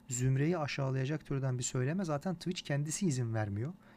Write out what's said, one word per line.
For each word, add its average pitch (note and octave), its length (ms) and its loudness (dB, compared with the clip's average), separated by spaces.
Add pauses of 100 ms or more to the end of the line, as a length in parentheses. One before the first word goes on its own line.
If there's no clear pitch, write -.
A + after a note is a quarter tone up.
zümreyi C3 500 2
aşağılayacak C3+ 680 -2
türden C3 320 0
bir B2 40 -2
söyleme C#3 420 0
zaten D#3+ 300 -2
Twitch F3 280 -4
kendisi D3 440 0
izin B2 280 2
vermiyor. G#2+ 380 0 (240)